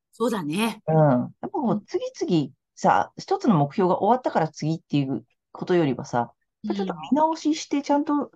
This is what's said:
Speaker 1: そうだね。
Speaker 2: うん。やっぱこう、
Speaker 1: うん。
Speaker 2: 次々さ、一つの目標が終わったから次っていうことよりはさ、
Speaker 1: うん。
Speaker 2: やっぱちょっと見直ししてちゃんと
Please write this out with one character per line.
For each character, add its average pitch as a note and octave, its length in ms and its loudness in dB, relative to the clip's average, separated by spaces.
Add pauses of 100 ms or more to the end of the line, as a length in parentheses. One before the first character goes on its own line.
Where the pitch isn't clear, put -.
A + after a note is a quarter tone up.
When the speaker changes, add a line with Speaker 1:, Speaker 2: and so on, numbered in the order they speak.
(100)
Speaker 1:
そ - 160 -4
う B3 40 0
だ G3+ 120 -2
ね。 F#3+ 460 -4
Speaker 2:
う D#3+ 40 0
ん。 D#3+ 40 4
や D3 220 6
っ B2 120 -4 (100)
ぱ - 100 -10
こ D4 180 -2
う、 F#3+ 40 2
Speaker 1:
う - 40 0
ん。 G#3 80 -8
Speaker 2:
次 G#4+ 200 -6 (140)
々 F3 340 0 (220)
さ、 G2+ 420 2
一 - 220 -4
つ F4+ 100 0
の G#3 60 6
目 C#3+ 180 2
標 F#3 160 2
が - 140 0
終 G#3+ 140 4
わ - 20 -2
っ B3 40 -10
た D4+ 100 -2
か G3+ 80 0
ら D#3 80 2
次 D#3 280 -4
っ E3 40 -12
て - 160 -4
い C#3+ 60 2
う C3+ 220 -4 (280)
こ - 140 -10
と F3+ 100 2
よ E3+ 100 4
り C3 80 0
は B2 100 -8
さ、 A#2+ 280 -2 (320)
Speaker 1:
う G#3 40 -4
ん。 - 20 -2
Speaker 2:
や G3+ 40 -4
っ - 40 -4
ぱ - 0 -
ち - 20 -2
ょ G3 40 -4
っ - 20 -4
と F3+ 80 -6
見 E3+ 220 -12
直 D#4+ 200 0
し D4+ 180 -2
し - 140 -8
て C#4+ 140 -2
ち - 80 -4
ゃ C#4+ 80 2
ん D4 60 -2
と D4 320 -2